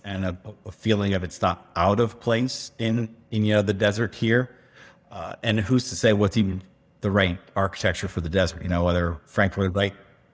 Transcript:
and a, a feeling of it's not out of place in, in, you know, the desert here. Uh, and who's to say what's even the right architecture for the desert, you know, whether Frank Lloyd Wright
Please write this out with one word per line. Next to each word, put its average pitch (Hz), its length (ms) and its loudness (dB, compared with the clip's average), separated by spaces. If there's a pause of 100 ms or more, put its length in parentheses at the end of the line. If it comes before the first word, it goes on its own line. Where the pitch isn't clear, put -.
and 98 200 -6
a, 90 120 -4 (300)
a 98 60 -14
feeling 101 420 0
of 90 80 -2
it's - 180 -10
not 87 360 -2
out 101 240 4
of 113 180 -2
place 120 600 -4
in, 113 360 -2 (160)
in, 107 140 0
you 107 100 4
know, 104 80 4
the 101 120 0
desert 104 420 0
here. 120 340 2 (600)
Uh, 90 240 -12 (100)
and 110 160 2
who's 123 300 0
to 90 60 -8
say 110 160 4
what's 101 240 2
even 95 260 0 (380)
the 104 100 -2
right 95 280 2 (160)
architecture 95 540 -2
for - 120 -6
the 82 80 -4
desert, 82 340 0
you 92 60 -6
know, 87 140 0
whether 87 340 0 (100)
Frank 98 300 0
Lloyd 95 200 0
Wright 98 160 0 (420)